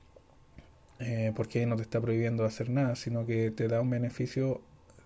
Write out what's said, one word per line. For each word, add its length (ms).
Eh, 340
porque 260
ahí 60
no 100
te 60
está 180
prohibiendo 440
hacer 260
nada, 240
sino 320
que 240
te 180
da 120
un 100
beneficio 720